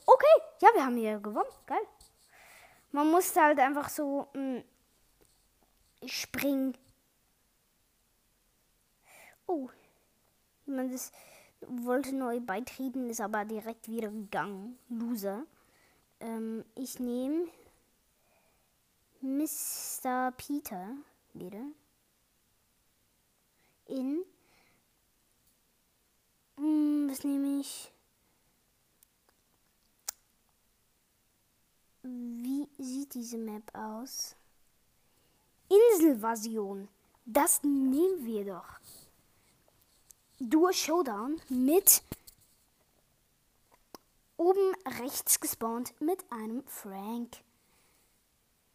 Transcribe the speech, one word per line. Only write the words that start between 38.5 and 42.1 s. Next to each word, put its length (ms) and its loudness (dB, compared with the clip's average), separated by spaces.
Duo 320 4
Showdown 760 -2
mit 540 4